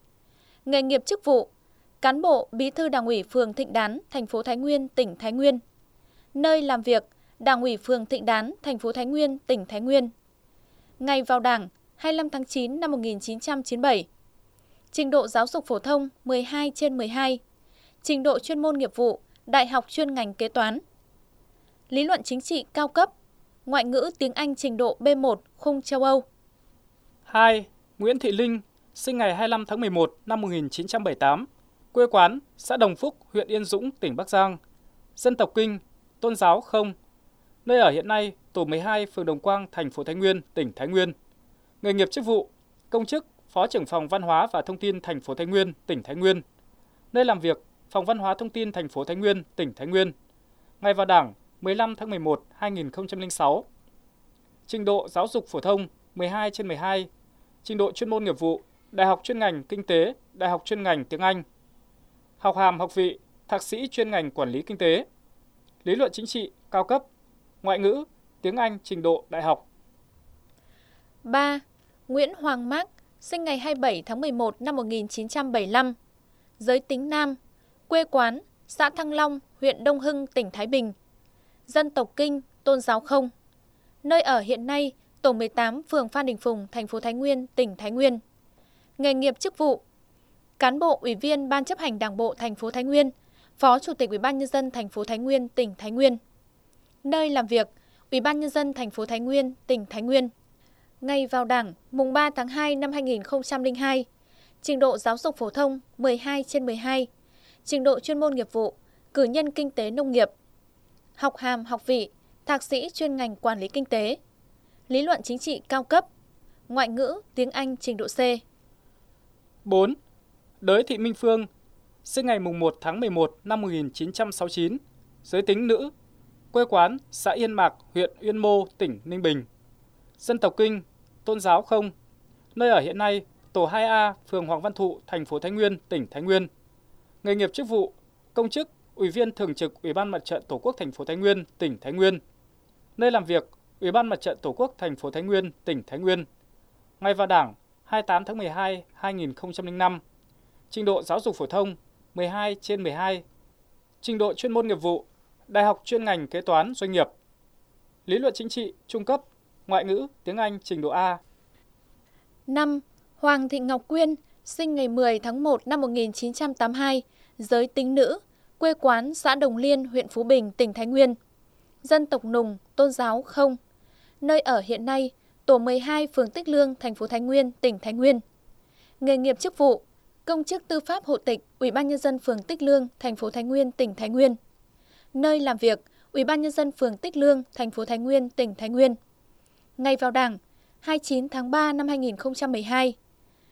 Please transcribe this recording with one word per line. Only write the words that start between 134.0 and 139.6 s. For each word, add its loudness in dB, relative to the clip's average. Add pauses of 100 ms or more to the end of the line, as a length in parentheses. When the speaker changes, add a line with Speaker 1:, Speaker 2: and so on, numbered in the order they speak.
Speaker 2:
phường -4
Hoàng -2
Văn -4
Thụ, -2
thành -6
phố -6
Thái -6
Nguyên, 0 (120)
tỉnh -4
Thái -10
Nguyên. 2 (760)
Nghề 0
nghiệp, 0
chức -6
vụ, 0 (400)
công 0
chức, -4 (260)
Ủy 0
viên 0
Thường -4
trực -6